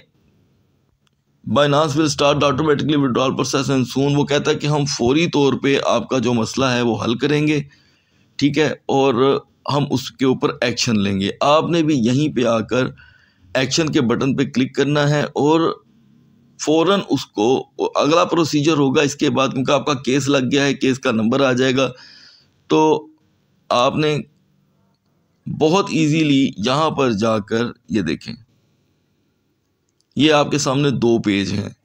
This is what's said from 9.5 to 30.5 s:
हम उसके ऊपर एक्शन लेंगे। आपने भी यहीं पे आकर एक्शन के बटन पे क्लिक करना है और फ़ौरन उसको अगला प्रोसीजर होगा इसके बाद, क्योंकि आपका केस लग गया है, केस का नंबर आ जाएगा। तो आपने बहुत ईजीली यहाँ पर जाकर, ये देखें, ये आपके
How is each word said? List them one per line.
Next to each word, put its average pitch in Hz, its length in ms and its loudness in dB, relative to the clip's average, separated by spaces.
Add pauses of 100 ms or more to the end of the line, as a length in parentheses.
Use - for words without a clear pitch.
हम 139 220 0
उसके 131 340 -4
ऊपर 127 380 0
एक्शन 117 340 -2
लेंगे। 98 340 -2 (120)
आपने 151 400 2
भी 151 140 0
यहीं 127 360 0
पे 123 100 0
आकर 117 500 -2 (600)
एक्शन 135 340 0
के 156 140 0
बटन 120 320 0
पे 139 100 0
क्लिक 131 300 -4
करना 147 300 0
है 147 180 0 (140)
और 156 280 2 (920)
फ़ौरन 165 420 2 (100)
उसको 127 440 0 (320)
अगला 151 380 2
प्रोसीजर 160 520 0
होगा 143 240 2
इसके 143 280 0
बाद, 127 240 -2
क्योंकि 131 180 -2
आपका 147 240 0
केस 127 320 -2
लग 135 220 0
गया 135 140 0
है, 139 100 0
केस 127 240 -2
का 127 140 -4
नंबर 117 320 0
आ 131 100 2
जाएगा। 131 340 0 (800)
तो 156 400 2 (600)
आपने 139 480 0 (1300)
बहुत 160 460 0
ईजीली 147 640 2
यहाँ 135 320 0
पर 135 240 0
जाकर, 110 580 -2 (180)
ये 107 120 0
देखें, 76 300 -6 (1800)
ये 143 140 2
आपके 147 280 2